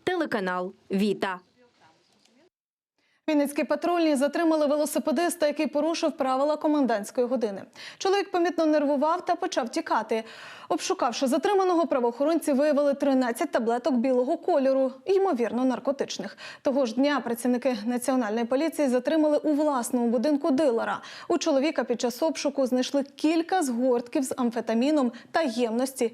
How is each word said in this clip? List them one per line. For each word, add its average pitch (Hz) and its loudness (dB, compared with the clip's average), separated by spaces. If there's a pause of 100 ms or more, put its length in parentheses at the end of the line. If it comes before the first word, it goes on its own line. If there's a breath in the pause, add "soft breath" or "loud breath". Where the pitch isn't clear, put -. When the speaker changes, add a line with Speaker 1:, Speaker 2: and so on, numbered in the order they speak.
Speaker 1:
Телеканал 196 -2 (180)
Віта. 196 -2 (1900)
Speaker 2:
Вінницькі 294 2
патрульні 320 2
затримали 302 2
велосипедиста, 302 0
який 294 0
порушив 311 0
правила 277 0
комендантської 254 0
години. 226 -4 (360 loud breath)
Чоловік 392 0
помітно 349 0
нервував 302 2
та 349 0
почав 320 -4
тікати. 233 -2 (440 loud breath)
Обшукавши 294 -2
затриманого, 359 2
правоохоронці 285 0
виявили 285 2
тринадцять 262 0
таблеток 247 0
білого 254 2
кольору, 269 2 (120)
ймовірно, 277 0
наркотичних. 254 -4 (260 loud breath)
Того 277 2
ж 220 -4
дня 277 2
працівники 247 0
Національної 240 0
поліції 285 0
затримали 294 2
у 302 0
власному 254 0
будинку 277 2
дилера. 233 2 (280 loud breath)
У 339 2
чоловіка 294 0
під 233 -2
час 240 -4
обшуку 285 0
знайшли 254 0
кілька 330 0
згортків 247 0
з 254 -6
амфетаміном 240 0 (180 loud breath)
та 330 2
ємності 240 -2